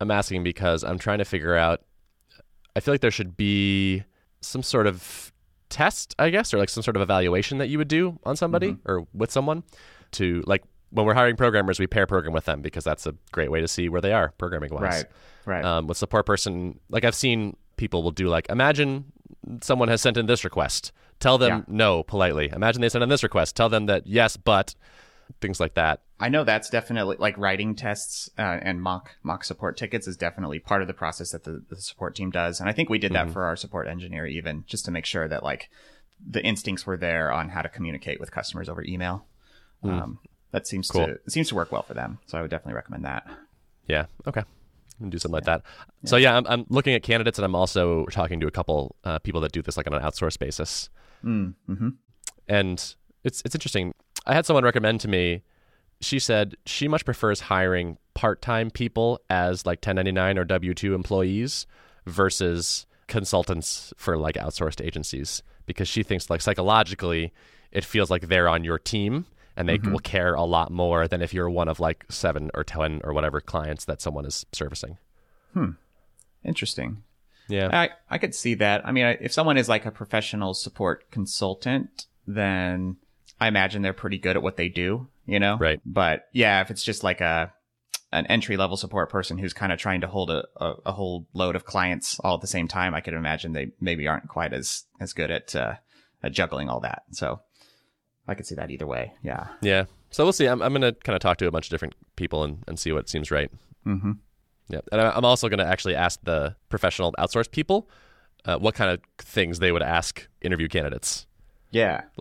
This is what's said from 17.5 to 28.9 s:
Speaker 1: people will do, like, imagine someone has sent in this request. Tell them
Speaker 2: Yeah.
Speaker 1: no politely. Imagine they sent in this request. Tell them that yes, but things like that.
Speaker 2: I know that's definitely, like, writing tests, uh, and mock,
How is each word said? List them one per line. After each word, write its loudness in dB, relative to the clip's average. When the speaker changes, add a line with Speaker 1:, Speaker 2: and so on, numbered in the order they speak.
Speaker 1:
people 0
will 2
do, 0
like, 2
imagine 2
someone 4
has 2
sent 4
in 0
this 2
request. -2
Tell 6
them 6
Speaker 2:
Yeah. 0
Speaker 1:
no 4
politely. 2
Imagine 2
they 4
sent 2
in 2
this 4
request. 2
Tell 4
them 4
that 4
yes, 4
but 4
things -4
like 0
that. 2
Speaker 2:
I 0
know 4
that's 2
definitely, -2
like, 0
writing 0
tests, -6
uh, -2
and -2
mock, -4